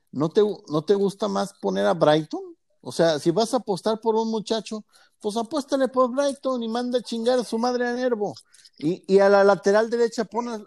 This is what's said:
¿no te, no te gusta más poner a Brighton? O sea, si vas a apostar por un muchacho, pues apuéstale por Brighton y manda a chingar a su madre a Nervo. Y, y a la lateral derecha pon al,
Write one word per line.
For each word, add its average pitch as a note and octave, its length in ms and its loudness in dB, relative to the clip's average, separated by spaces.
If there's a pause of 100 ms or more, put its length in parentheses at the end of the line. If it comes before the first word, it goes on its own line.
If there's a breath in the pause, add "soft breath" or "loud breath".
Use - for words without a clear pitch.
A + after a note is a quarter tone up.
(120)
¿no D3 160 -2
te, F#3 120 2 (280)
no D3 160 -2
te G#3 100 2
gusta G3 340 -2
más G3 320 -4
poner G3 260 -2
a G3+ 80 2
Brighton? D#3+ 600 0 (240)
O B2+ 120 -12
sea, E3 260 2
si E3 140 0
vas G#3+ 220 0
a - 20 2
apostar G#3+ 440 -2
por A3+ 140 0
un A3+ 160 -2
muchacho, A3 540 -6 (360)
pues G#3 160 -6
apuéstale C4 520 -2
por B3+ 260 0
Brighton C4+ 480 -4
y A3+ 60 -6
manda B3 320 -2
a - 20 -12
chingar A#3+ 380 -2
a A3+ 40 -2
su A3+ 140 -6
madre B3 300 -2
a A#3+ 60 -4
Nervo. A#3+ 380 -4 (460 soft breath)
Y, E3 240 -4 (100)
y G3 60 8
a G3 100 6
la G3+ 140 6
lateral G3+ 480 4
derecha A#3 360 0
pon A#3 220 -6
al, G#3+ 180 -10